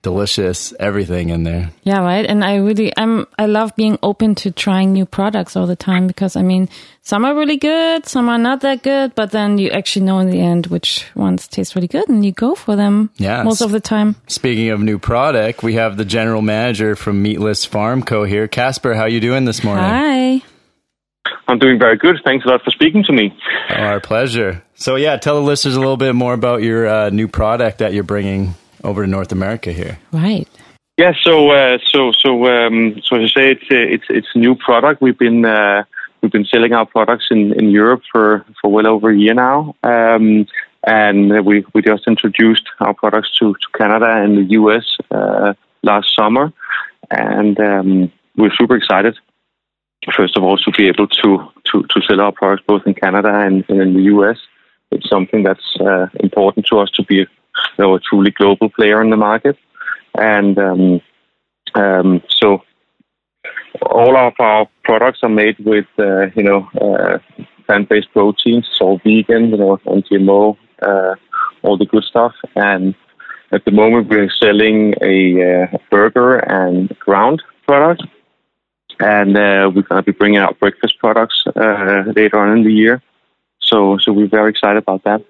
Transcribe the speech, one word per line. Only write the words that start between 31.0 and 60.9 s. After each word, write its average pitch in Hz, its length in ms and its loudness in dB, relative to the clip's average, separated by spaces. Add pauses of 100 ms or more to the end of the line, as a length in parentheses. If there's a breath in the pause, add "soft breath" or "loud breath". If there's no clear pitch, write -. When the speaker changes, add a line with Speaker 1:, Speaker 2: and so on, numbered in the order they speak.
Speaker 3:
so, 156 300 4
uh, 131 340 2
so, 131 280 0
so, 123 340 0
um, 113 580 0
so 127 120 -2
as 113 80 0
you 113 60 0
say, 135 240 2
it's, - 100 -6
uh, 135 120 0
it's, 117 340 0
it's 113 260 -2
a - 20 2
new 120 160 4
product. 127 480 0
We've 127 160 2
been, 117 260 2
uh, 104 420 0 (360 loud breath)
we've 107 100 -2
been 104 140 0
selling 117 280 0
our 113 120 2
products 113 460 -2
in, 107 220 2
in 107 180 2
Europe 113 400 2
for, 107 340 2 (160)
for 104 100 0
well 107 140 2
over 110 240 2
a 104 80 4
year 107 160 4
now, 135 480 0
um, 113 640 2 (400 loud breath)
and 104 600 2
we, 104 280 2
we 110 80 2
just 107 260 0
introduced 113 600 2 (120)
our 104 140 -2
products 104 460 -2
to, 107 140 2
to - 240 -10
Canada 110 440 0
and 104 160 2
the 98 140 2
U 107 200 4
S, 113 120 0 (260)
uh, 104 440 -2 (280)
last 104 340 0
summer, 120 380 0 (560 loud breath)
and, 104 500 -2
um, 95 520 0 (260)
we're 104 160 2
super 120 220 2
excited. 104 420 0 (1000)
First 92 220 0
of 95 60 0
all, 95 140 2
to - 140 -2
be 101 160 2
able 101 200 0
to, 95 400 0 (240)
to, - 100 0
to - 260 -2
sell 98 140 2
our 101 100 0
products 98 360 -2
both 104 180 0
in 101 80 0
Canada 101 400 0
and, 95 340 0
and 98 140 2
in 92 140 2
the 95 80 4
U 101 260 4
S. 117 80 -4 (540)
It's - 180 -6
something 101 320 0
that's, 95 380 -2
uh, 95 260 0 (140)
important 98 480 0
to 110 100 2
us 101 140 0
to 95 120 -4
be, 98 120 0
you 92 120 2 (520 loud breath)
know, 95 160 4
a 92 60 -4
truly 98 300 2
global 101 380 2
player 107 320 2
in 110 80 2
the 110 80 2
market. 110 400 0 (600 loud breath)
And, 101 420 2
um, 92 420 2 (720)